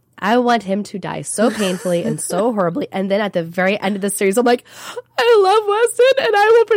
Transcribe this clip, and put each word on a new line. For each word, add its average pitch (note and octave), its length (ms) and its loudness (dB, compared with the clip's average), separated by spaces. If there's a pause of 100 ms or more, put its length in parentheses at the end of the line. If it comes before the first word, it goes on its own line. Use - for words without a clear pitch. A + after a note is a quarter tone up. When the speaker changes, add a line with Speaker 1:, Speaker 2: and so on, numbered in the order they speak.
(180)
Speaker 1:
I G#3+ 220 0
want A#3+ 240 0
him G3 200 -4
to G3 160 -12
die D#3+ 220 -8
so G#3 300 -2
painfully F#3 520 -2
and D#3 160 -4
so G3+ 340 -2
Speaker 2:
<laughs> - 0 -
Speaker 1:
horribly." F#3 380 -2
And F#3+ 200 -4
then G3+ 100 0
at G3+ 120 -4
the E3+ 100 -2
very F#3 360 -2
end G3+ 160 -4
of F#3+ 60 -8
the G3+ 80 -2
series, G3 280 -2
I'm A#3+ 100 2
like, B3 160 2 (540)
"I A#4 260 4
love G#4 240 2
Weston A#4+ 600 2
and G#4+ 80 0
I G4+ 140 4
will A4+ 160 6 (120)